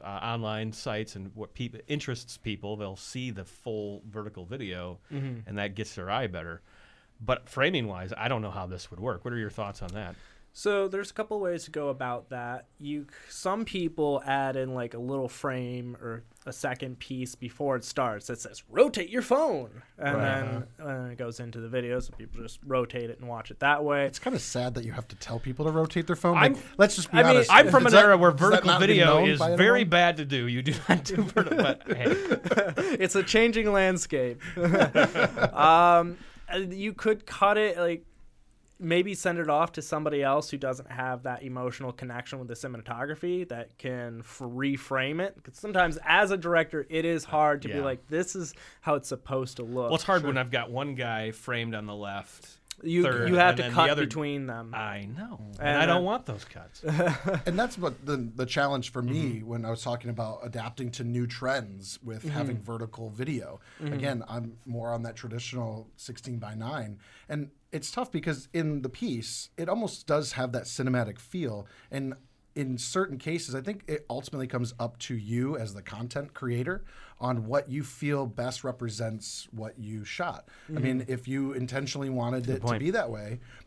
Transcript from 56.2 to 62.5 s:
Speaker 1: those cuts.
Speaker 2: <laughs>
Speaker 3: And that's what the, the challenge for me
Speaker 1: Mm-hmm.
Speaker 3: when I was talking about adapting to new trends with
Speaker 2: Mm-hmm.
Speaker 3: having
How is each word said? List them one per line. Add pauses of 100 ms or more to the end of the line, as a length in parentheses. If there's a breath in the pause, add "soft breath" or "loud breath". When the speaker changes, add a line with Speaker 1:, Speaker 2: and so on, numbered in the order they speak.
Speaker 1:
those
cuts.
Speaker 2:
<laughs>
Speaker 3:
And
that's
what
the,
the
challenge
for
me
Speaker 1:
Mm-hmm.
Speaker 3:
when
I
was
talking
about
adapting
to
new
trends
with
Speaker 2:
Mm-hmm.
Speaker 3:
having